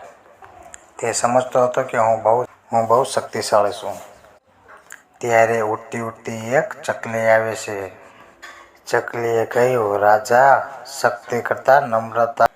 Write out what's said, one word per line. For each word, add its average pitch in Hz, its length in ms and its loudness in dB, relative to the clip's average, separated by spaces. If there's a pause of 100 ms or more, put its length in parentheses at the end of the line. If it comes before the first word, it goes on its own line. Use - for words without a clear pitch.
(1000)
તે 117 120 -4
સમજતો 127 520 0
હતો 123 200 -2
કે 127 140 -8
હું 113 260 0
બહુ, 117 200 2
હું - 440 -4
બહુ 120 160 2
શક્તિશાળી 107 680 -2
છું. 98 260 -10 (1200)
ત્યારે 113 440 2
ઉડતી 110 380 -6
ઉડતી 113 540 -8
એક - 280 -2
ચકલી 113 480 -4
આવે 113 260 2
છે. 98 480 -10 (840)
ચકલીએ 117 580 0
કહ્યું, 120 540 2
"રાજા, 120 680 4 (320)
શક્તિ 120 400 -2
કરતાં 131 400 2
નમ્રતા 113 640 -2 (100)